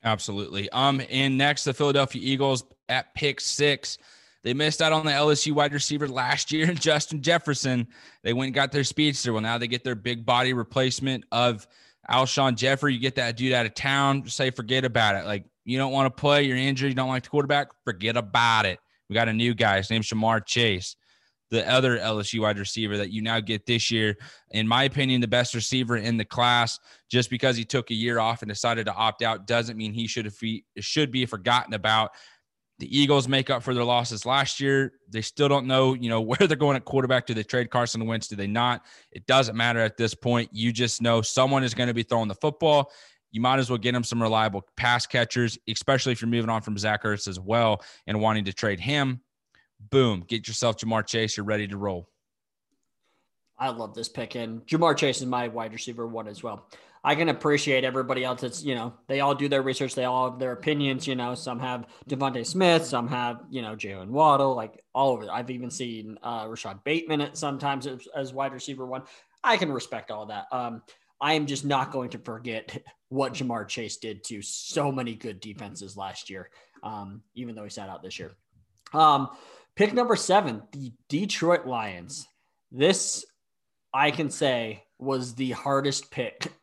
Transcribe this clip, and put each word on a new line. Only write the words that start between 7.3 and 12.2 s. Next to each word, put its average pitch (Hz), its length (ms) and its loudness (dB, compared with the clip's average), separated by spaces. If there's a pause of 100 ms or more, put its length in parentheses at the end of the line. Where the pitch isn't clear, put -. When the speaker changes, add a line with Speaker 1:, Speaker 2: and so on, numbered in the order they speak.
Speaker 1:
They 117 100 0
went 131 140 0
and 127 80 -4
got 139 160 2
their 143 120 0
speedster. 135 480 0
Well, 110 100 0
now 117 160 0
they 120 100 -4
get 120 160 -4
their 123 120 -2
big 117 300 -6
body 127 280 4
replacement 131 800 -2
of 120 340 0 (440)
Alshon 131 460 2